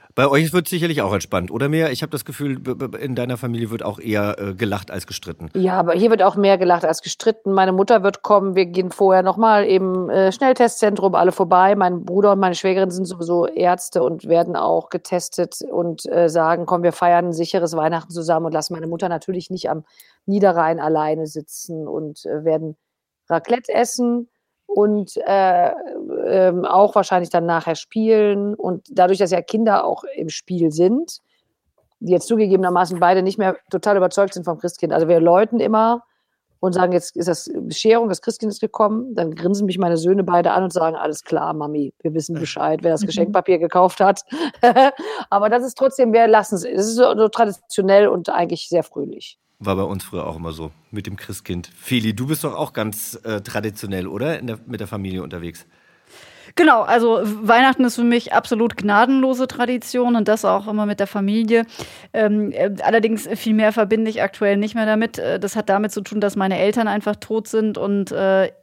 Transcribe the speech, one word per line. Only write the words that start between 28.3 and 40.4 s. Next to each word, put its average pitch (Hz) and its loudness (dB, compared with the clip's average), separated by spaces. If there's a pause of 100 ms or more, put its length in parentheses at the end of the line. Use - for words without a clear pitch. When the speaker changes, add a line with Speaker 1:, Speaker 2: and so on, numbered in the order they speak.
Speaker 2:
Und - -6
dadurch, 190 4
dass 185 0
ja 175 0
Kinder 214 0
auch - -4 (120)
im 170 -8
Spiel 170 -2
sind, 190 0 (800)
die 170 -4
jetzt 175 2
zugegebenermaßen 185 2
beide 180 4
nicht 185 -2
mehr 185 0 (120)
total 202 0
überzeugt 190 0
sind 180 -10
vom 165 -4
Christkind. 170 -4
Also 160 2
wir 170 6
läuten 190 4
immer 226 2 (560)
und 180 -2
sagen, 180 2
„Jetzt 175 -2
ist 165 -6
das 165 -4
Bescherung, 220 0
das 185 -4
Christkind 220 -6
ist - -12
gekommen.“ 220 -2
Dann 165 -4
grinsen 196 -2
mich 185 -4
meine 170 0
Söhne 185 2
beide 175 2